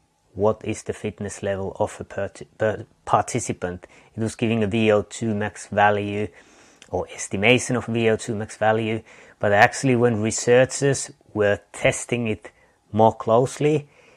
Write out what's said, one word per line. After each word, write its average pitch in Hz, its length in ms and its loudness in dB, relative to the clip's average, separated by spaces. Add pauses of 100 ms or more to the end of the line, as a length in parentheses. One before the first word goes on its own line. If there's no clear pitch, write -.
(340)
what 104 300 0
is 107 200 -8
the - 80 -8
fitness 101 500 -10
level 98 380 -6
of 104 200 -4
a - 40 -10
per-, - 260 -8 (280)
per-, 107 280 -4 (180)
participant. 104 800 -4 (280)
It 107 60 -10
was 110 160 -4
giving 113 260 0
a 104 60 0
V 110 240 2
O 104 100 4
two 113 320 -6
max 104 320 -8
value 104 640 0 (640)
or 90 220 -6
estimation 117 640 2
of 110 100 -4
V 113 240 0
O 110 60 2
two 113 180 -8
max 104 220 -10
value, 110 460 0 (380)
but 104 120 2
actually 123 440 4
when 117 240 2
researchers 123 920 2 (240)
were 101 260 2 (120)
testing 123 560 -2
it - 240 -6 (400)
more 110 220 4
closely, 143 760 0 (280)